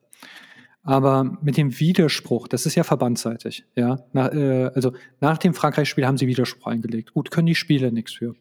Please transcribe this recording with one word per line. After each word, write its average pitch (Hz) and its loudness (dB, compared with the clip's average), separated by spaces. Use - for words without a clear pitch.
Aber 135 2
mit 147 0
dem 143 0
Widerspruch, 156 2
das - -4
ist 156 -4
ja 170 2
verbandsseitig, 120 -2
ja. 127 0
Na, 131 0
äh, 131 0
also 127 0
nach 156 2
dem 175 2
Frankreich-Spiel 143 0
haben 135 2
sie 131 0
Widerspruch 123 -2
eingelegt. 113 -6
Gut, - -4
können 165 2
die 165 4
Spieler 131 0
nichts 113 -6
für. 120 -8